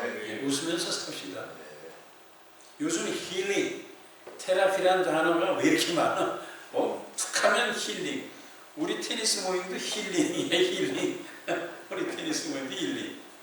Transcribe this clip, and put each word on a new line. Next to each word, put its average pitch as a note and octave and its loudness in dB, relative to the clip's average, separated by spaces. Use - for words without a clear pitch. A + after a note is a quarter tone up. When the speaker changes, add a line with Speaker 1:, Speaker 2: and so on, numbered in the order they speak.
Speaker 1:
예, - -6
웃으면서 E3 0
삽시다. - -6
Speaker 2:
네. - -14
Speaker 1:
요즘 F3 0
힐링, - -2
테라피라는 F#3 6
단어가 E3 4
왜 - 4
이렇게 E3+ 4
많아? - 2
어? - 0
툭하면 A3 2
힐링. - -4
우리 D#3+ -2
테니스 A3 0
모임도 F#3 -2
힐링이에요, F3 2
힐링. - 0
<laughs> - -6
우리 E3+ -4
테니스 D#3 -2
모임도 C3+ -6
힐링. - -4